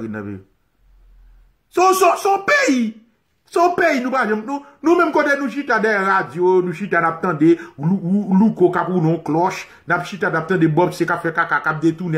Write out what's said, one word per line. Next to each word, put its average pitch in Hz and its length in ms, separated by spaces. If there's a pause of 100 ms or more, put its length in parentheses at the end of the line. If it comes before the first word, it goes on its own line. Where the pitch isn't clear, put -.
kidnape 104 320
yo? 98 80 (1200)
So, 370 240
so, 370 240
so 392 140 (160)
peyi, 269 480 (560)
so 349 240
peyi 320 260
nou 254 80
pa 254 160
janm, 214 220
nou, 277 160 (180)
nou 339 160
menm 339 160
kote 294 240
nou 277 140
chita 269 320
de 220 80
radyo, 185 720
nou 180 100
chita 170 300
n 165 60
ap 160 120
tande, 165 300 (240)
lou, 170 240
lou, 190 400
lou 220 180
ko 180 160
k 175 80
ap 175 80
roule 170 220
yon 165 160
klòch, 170 380 (200)
n 165 80
ap 165 140
chita 180 240
n 165 80
ap 160 100
tande 165 220
Bob 165 240
C 165 100
k 175 80
ap 165 140
fè 160 80
kaka, 160 260
k 156 120
ap 151 100
detoune 160 340